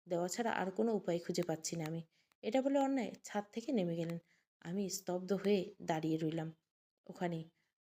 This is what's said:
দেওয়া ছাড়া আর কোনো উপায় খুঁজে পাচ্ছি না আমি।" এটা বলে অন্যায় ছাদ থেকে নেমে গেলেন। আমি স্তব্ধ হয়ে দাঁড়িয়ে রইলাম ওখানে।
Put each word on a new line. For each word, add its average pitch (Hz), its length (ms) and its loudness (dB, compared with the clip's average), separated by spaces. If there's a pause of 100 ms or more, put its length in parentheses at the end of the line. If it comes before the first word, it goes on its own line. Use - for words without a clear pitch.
দেওয়া 175 200 0
ছাড়া 226 220 0
আর 185 200 0
কোনো 214 220 2
উপায় 190 260 2
খুঁজে 175 240 0
পাচ্ছি 160 340 -4
না 165 80 -2
আমি।" 165 180 -4 (400)
এটা 247 200 2
বলে 277 160 4
অন্যায় 269 340 2 (120)
ছাদ 208 280 -4
থেকে 233 200 -6
নেমে 175 240 2
গেলেন। 170 220 -2 (420)
আমি 185 300 -4
স্তব্ধ 180 420 -2
হয়ে 196 500 4
দাঁড়িয়ে 160 360 2
রইলাম 160 340 -2 (540)
ওখানে। 170 380 -4 (440)